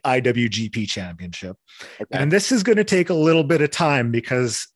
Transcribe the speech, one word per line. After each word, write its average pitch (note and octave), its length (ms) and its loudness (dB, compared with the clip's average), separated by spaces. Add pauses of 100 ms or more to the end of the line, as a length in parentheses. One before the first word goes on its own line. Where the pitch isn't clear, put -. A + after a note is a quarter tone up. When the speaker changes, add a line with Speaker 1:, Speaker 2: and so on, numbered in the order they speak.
Speaker 1:
I C3 160 2
W A#2+ 280 2
G G#2+ 220 -4
P G#2+ 160 -6
Championship. F2+ 720 -10 (420)
Speaker 2:
Okay. G#2 120 -10
Speaker 1:
And C#3 200 0
this G3 200 2
is B3 100 2
gonna G#3+ 220 2
take F#3 260 0
a F#3 60 0
little D#3+ 280 4
bit D3+ 180 2
of D3 100 0
time C#3 400 2
because, B2 640 -2